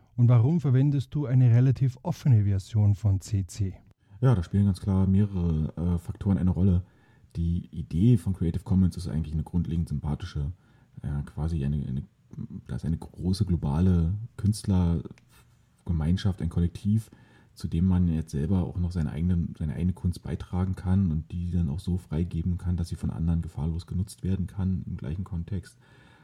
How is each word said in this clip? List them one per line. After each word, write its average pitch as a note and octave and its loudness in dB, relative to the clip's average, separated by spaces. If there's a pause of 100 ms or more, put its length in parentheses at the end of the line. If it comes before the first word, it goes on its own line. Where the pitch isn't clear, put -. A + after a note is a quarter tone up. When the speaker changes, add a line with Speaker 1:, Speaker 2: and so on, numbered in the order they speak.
(160)
Speaker 1:
und A#2+ 6
warum B2+ 6
verwendest C#3 2
du D3 0
eine B2+ 6
relativ B2 4
offene A#2 4
Version G2+ 2
von F#2+ 0
C F#2+ -2
C? F#2+ -6 (480)
Speaker 2:
Ja, B2+ 6
da F2 0
spielen G3+ 2
ganz F#3+ 2
klar F#2+ 2
mehrere, F#2+ 2
äh, E2+ 0
Faktoren - -2
eine F2+ 2
Rolle. F2+ 4 (520)
Die E2+ -4
Idee F2+ 2
von F#2+ -2
Creative E2+ -2
Commons F#2 2
ist E2+ -8
eigentlich D2+ -4
eine D#2 -2
grundlegend E2 -2
sympathische. D2 -6 (500)
Ja, C#2+ -6
quasi D#2 -4
eine, C#2+ -2
eine, C2 -6 (640)
da B1+ -8
ist - -10
eine E2 -2
große F#2 -4
globale E2+ 2 (240)
Künstlergemeinschaft, F2+ -2
ein E2 -2
Kollektiv, G2+ -2 (440)
zu - -8
dem E2+ 0
man F2+ 4
jetzt D#2 -2
selber E2 0
auch - -8
noch F2 -2
seine D#2 -2
eigenen, E2+ -2
seine D2+ -4
eigene F2 -2
Kunst - -4
beitragen F#2 -4
kann F#2 0
und D#2 -4
die F2 -6
dann E2+ 0
auch D2+ -6
so F2 -2
freigeben E2+ -4
kann, F2 -4
dass E2+ -4
sie - -8
von - -4
anderen E2 -2
gefahrlos D#2+ -6
genutzt - -6
werden F#2 -2
kann F#2 -4
im E2+ -8
gleichen F2 -8
Kontext. F2 -8 (460)